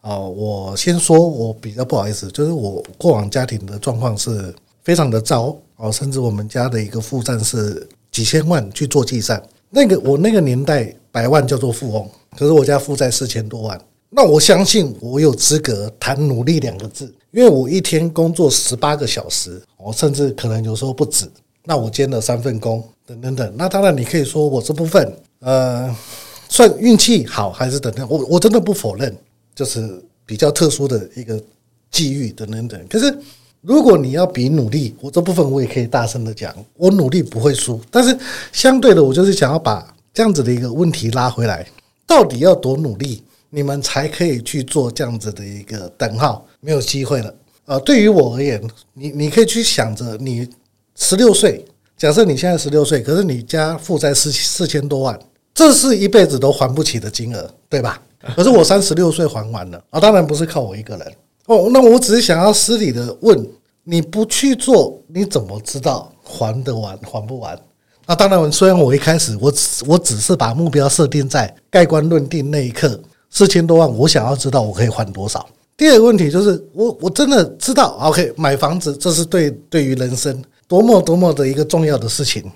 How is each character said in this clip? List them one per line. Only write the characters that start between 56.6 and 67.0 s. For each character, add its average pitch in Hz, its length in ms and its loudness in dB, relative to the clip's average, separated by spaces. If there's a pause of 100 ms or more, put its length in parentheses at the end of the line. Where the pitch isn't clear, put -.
不 151 100 -2
起 120 160 -4
的 104 100 -10
金 117 260 -8
额， 85 140 -12 (180)
对 139 140 -4
吧？ 113 200 -6 (340)
可 175 80 2
是 247 60 6
我 214 140 8
三 196 180 4
十 190 120 0
六 170 180 2
岁 165 140 -2
还 110 260 -6
完 92 180 -10
了， 87 200 -18
啊， 127 100 -4
当 214 140 6
然 180 120 4
不 147 80 -4
是 160 120 -2
靠 160 160 -4
我 101 160 -8
一 110 60 -12
个 110 120 -14
人。 - 180 -16 (340)
哦， 208 240 4
那 262 100 6
我 240 160 8
只 151 160 2
是 240 80 4
想 165 160 2
要 190 140 4
私 - 260 0
底 196 140 0
的 120 300 -6
问， 185 260 4 (380)
你 170 160 0
不 196 240 -2
去 269 280 0
做， 240 540 2
你 175 160 -4
怎 143 180 -2
么 98 200 -12
知 - 180 -10
道 127 320 -4 (100)
还 113 400 -6
得 127 140 -6
完， 101 220 -10 (120)